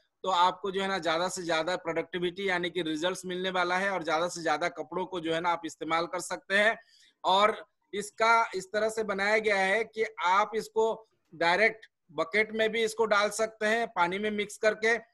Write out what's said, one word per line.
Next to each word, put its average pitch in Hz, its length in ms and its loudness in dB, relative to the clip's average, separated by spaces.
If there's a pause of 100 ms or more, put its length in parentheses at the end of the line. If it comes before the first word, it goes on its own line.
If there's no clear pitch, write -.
(240)
तो 190 60 -4
आपको 185 420 2
जो 190 100 -2
है 196 60 -2
ना 196 100 -2
ज्यादा 165 300 0
से 185 160 -6
ज्यादा 165 320 0
productivity 175 760 -4
यानी 175 200 -2
कि 170 120 -4
results 165 440 -2
मिलने 185 240 -4
वाला 180 280 0
है 196 120 0
और 180 140 -4
ज्यादा 160 240 0
से 170 160 -8
ज्यादा 165 260 0
कपड़ों - 360 -6
को 180 140 -8
जो 160 140 -4
है 165 80 0
ना 175 80 -2
आप 170 160 -2
इस्तेमाल 160 400 -2
कर 175 140 -6
सकते 185 360 -6
हैं। 214 240 4 (440)
और 196 420 4 (280)
इसका 226 600 2
इस 185 180 -8
तरह 214 160 0
से 220 140 -4
बनाया 202 340 0
गया 208 200 0
है 190 260 2
कि 220 220 -4 (180)
आप 202 320 4
इसको 220 520 -2 (280)
direct 180 500 2 (260)
bucket 208 400 -2
में 220 200 0
भी 226 120 0
इसको 220 220 0
डाल 208 240 4
सकते 220 360 -4
हैं, 226 220 0
पानी 185 320 0
में 214 120 -2
mix 208 260 -6
करके, 214 400 2 (160)